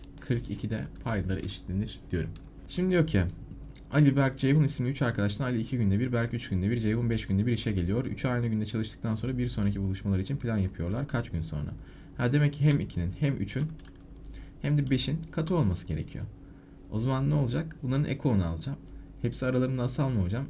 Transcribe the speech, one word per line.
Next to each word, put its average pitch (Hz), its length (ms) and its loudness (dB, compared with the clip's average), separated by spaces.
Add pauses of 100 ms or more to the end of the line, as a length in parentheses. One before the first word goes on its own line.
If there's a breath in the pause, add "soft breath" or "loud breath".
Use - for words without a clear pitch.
(200)
kırk - 300 -2
iki 104 200 -4
de 110 160 -2 (180)
payları 92 360 0
eşitlenir 98 600 -4 (120)
diyorum. 82 180 0 (380)
Şimdi 185 240 0
diyor 170 160 6
ki, 95 160 4 (680)
Ali, 139 240 8
Berk, 135 220 2
Ceyhun 143 260 6
isimli 127 260 0
üç 127 120 -4
arkadaştan 104 440 2
Ali 123 140 0
iki 113 180 -2
günde 101 220 4
bir, 123 140 0
Berk 117 200 0
üç 117 160 -6
günde 98 220 2
bir, 123 60 2
Ceyhun 113 320 2
beş 110 180 0
günde 98 200 4
bir 120 60 4
işe 110 180 0
geliyor. 98 340 2
Üçü - 220 -2
aynı 120 200 2
günde 107 180 0
çalıştıktan 110 500 -2
sonra 127 220 -2
bir 123 120 0
sonraki 101 320 0
buluşmalar 95 380 0
için 139 180 -2
plan 113 200 -2
yapıyorlar. 98 500 -2
Kaç 117 220 -4
gün 80 120 -2
sonra? - 300 -4 (460 loud breath)
Ha, 123 160 2
demek 147 200 4
ki 143 120 2
hem 143 140 6
ikinin, 87 400 -2
hem 139 220 2
üçün, 127 220 -2 (960 loud breath)
hem 147 160 2
de 135 120 2
beşin 135 300 2 (120)
katı 165 240 0
olması 101 320 2
gerekiyor. 80 380 -4 (680 loud breath)
O 107 80 -2
zaman 131 300 2
ne 147 40 2
olacak? 147 500 0
Bunların 135 220 0
eko'unu 101 400 2
alacağım. 82 320 -4 (440 loud breath)
Hepsi 123 240 -2
aralarında 127 380 2
asal 131 260 0
mı 107 140 2
hocam? 110 260 0